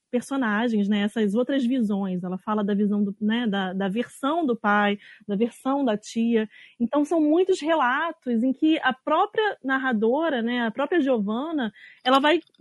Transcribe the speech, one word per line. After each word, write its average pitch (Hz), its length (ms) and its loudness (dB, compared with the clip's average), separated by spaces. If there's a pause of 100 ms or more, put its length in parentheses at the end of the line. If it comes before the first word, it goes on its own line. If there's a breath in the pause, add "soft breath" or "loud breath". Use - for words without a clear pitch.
(100)
personagens, 226 800 -2
né, 208 140 2
essas 208 320 0
outras 254 300 0
visões. 202 580 -2
Ela 185 160 -6
fala 214 260 -4
da 202 100 0
visão 208 280 0
do, 202 180 -2
né, 226 260 0
da, 190 260 -2
da 196 160 -2
versão 269 560 -4
do 240 120 0
pai, 208 420 2 (280 loud breath)
da 202 100 -4
versão 262 480 -2
da 214 120 0
tia. 226 520 -2 (320 loud breath)
Então, 285 240 0
são 330 160 0
muitos 349 400 2
relatos 294 840 0
em 262 100 2
que 311 300 2
a 254 100 2
própria 392 680 0
narradora, 262 800 0
né, 233 240 -2
a 220 40 -2
própria 294 300 0
Giovanna, 254 720 -2 (320 loud breath)
ela 262 140 6
vai 302 220 4 (200)